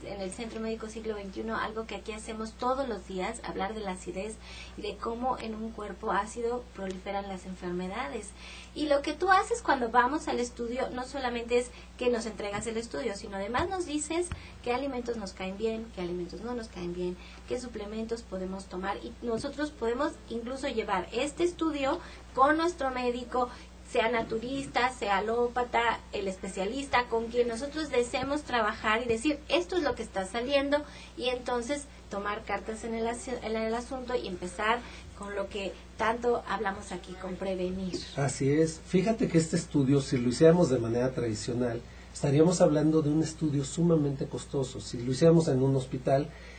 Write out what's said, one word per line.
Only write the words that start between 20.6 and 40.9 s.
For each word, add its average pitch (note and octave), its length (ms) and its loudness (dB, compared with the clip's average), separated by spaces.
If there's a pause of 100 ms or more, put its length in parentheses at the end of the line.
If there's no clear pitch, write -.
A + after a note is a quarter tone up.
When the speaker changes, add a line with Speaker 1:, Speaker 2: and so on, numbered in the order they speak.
Speaker 1:
llevar G3+ 460 0
este D4 320 0
estudio D#4+ 560 0 (340)
con C#4+ 220 8
nuestro D#4+ 340 0
médico, B3 580 0 (420)
sea A3+ 180 4
naturista, A#3+ 840 0
sea G3+ 260 2
alópata, A#3 800 2 (140)
el G3+ 160 -2
especialista, A#3+ 800 0
con A#3 180 0
quien A#3+ 220 2
nosotros C#4+ 420 -4
deseemos C4 520 0
trabajar A3 600 2
y B3 60 -2
decir, B3+ 400 2
"Esto F4 260 2
es F4 80 2
lo B3 140 2
que A3+ 80 -6
está F#3+ 220 -2
saliendo", C4+ 500 2 (400)
y B3 140 -2
entonces B3 560 -2 (220)
tomar G#3 360 -4
cartas G#3+ 400 -4
en A3+ 100 -2
el A3+ 140 0
as-, A#3 180 -4 (160)
en A3 140 -2
el A3 180 0
asunto B3 400 -4
y - 140 -2
empezar F#3+ 500 0 (400)
con G3+ 160 -8
lo G3 140 -2
que G3 240 -6 (260)
tanto A#3 500 2
hablamos G3 440 -4
aquí, F3+ 280 -8
con F#3 140 -6
prevenir. F#3 640 -2 (160)
Speaker 2:
Así C#3 380 2
es. D#3+ 340 4
Fíjate G#3 400 4
que E3 120 6
este D#3+ 180 4
estudio, C#3 440 4
si C3+ 180 0
lo A#2+ 100 4
hiciéramos D#3+ 420 8
de B2+ 80 4
manera A#2+ 320 2